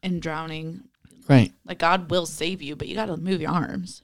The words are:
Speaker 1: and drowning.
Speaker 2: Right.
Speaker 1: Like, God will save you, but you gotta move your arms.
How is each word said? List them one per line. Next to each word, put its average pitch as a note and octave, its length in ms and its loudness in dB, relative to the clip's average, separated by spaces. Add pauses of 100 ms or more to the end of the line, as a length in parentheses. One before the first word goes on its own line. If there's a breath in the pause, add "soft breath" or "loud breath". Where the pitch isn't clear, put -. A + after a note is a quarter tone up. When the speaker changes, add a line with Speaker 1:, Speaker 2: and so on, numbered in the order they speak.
Speaker 1:
and F3+ 200 -2
drowning. D#3+ 640 -6 (440)
Speaker 2:
Right. C3 240 8 (100)
Speaker 1:
Like, - 160 -10
God E3+ 320 2
will F3 140 2
save E3 360 -4
you, D3 140 -8
but D3+ 140 -8
you - 60 -6
gotta G#3+ 200 -4
move F3 240 -2
your D#3 120 -2
arms. F3 520 -2